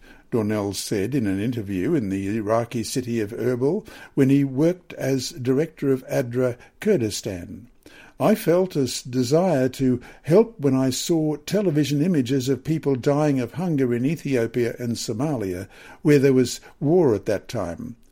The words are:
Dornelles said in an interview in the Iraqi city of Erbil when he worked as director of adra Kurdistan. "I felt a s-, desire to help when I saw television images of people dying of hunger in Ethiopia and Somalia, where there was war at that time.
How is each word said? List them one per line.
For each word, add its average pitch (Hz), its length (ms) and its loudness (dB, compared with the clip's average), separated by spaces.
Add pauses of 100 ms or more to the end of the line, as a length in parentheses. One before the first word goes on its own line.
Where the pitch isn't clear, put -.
(300)
Dornelles 104 460 -2
said 110 380 -2
in 117 120 0
an 98 140 0
interview 107 540 -2
in 107 160 0
the 98 260 -4
Iraqi 113 460 -2
city 117 380 -4
of 104 120 -4
Erbil 127 540 -2 (280)
when 135 140 4
he 139 160 4
worked 151 500 -2
as 135 360 -4
director 135 600 -2
of 131 160 -2
adra 127 480 -2 (240)
Kurdistan. 110 880 -2 (520)
"I 180 140 4
felt 185 420 2
a 139 60 2
s-, - 200 -4
desire 131 680 2
to 127 300 0 (220)
help 220 380 2
when 135 140 2
I 131 160 2
saw 156 460 0
television 147 640 0
images 139 460 0
of 127 140 -2
people 143 320 -2
dying 143 460 2
of 117 140 -6
hunger 139 400 0
in 117 100 0
Ethiopia 123 720 -2
and 117 140 -4
Somalia, 107 760 -4 (340)
where 147 160 6
there 135 160 6
was 127 260 2 (200)
war 156 340 4
at 98 120 -2
that 98 220 -2
time. 85 480 -8 (160)